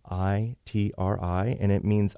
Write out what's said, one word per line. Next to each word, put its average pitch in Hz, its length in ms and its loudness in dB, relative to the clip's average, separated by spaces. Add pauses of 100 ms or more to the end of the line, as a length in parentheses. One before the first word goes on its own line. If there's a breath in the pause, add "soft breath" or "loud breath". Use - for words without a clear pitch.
I 101 540 -2
T 104 340 0
R 95 240 0
I, 92 380 -2
and 98 140 4
it 101 100 0
means 104 340 2